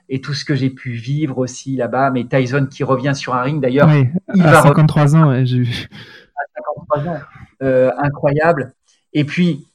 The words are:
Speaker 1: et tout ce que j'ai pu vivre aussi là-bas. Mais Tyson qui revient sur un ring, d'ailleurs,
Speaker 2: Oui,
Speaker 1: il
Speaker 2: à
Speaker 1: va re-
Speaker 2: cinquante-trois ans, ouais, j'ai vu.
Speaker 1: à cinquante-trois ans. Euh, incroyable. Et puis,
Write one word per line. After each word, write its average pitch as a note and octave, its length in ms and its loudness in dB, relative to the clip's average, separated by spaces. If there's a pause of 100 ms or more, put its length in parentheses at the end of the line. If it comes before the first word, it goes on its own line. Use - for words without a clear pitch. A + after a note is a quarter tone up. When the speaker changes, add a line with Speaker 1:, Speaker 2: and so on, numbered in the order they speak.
Speaker 1:
et C3+ 120 -6
tout C#3+ 120 -8
ce - 120 -8
que D3+ 100 -2
j'ai C3 140 -2
pu C3+ 220 -10
vivre C3 480 -6
aussi C3 360 -8
là-bas. B2+ 360 -2
Mais A#2+ 140 -4
Tyson C3+ 440 -2
qui - 140 -10
revient C3 320 -2
sur - 180 -6
un B2 80 -2
ring, D3 200 -4
d'ailleurs, C3+ 280 4
Speaker 2:
Oui, C#3 200 4 (260)
Speaker 1:
il F#3 60 6
Speaker 2:
à D#3+ 100 4
Speaker 1:
va D#3+ 80 8
re- D3+ 40 6
Speaker 2:
cinquante-trois D3+ 520 4
ans, D#3+ 140 6
ouais, C3 160 2
j'ai B2 160 0
vu. A#2+ 260 -4 (480)
Speaker 1:
à - 240 -12
cinquante-trois D3+ 540 -6
ans. D3 60 -8 (440)
Euh, B2+ 340 2
incroyable. C#3+ 760 -2 (400)
Et D3+ 100 0
puis, E3+ 520 -2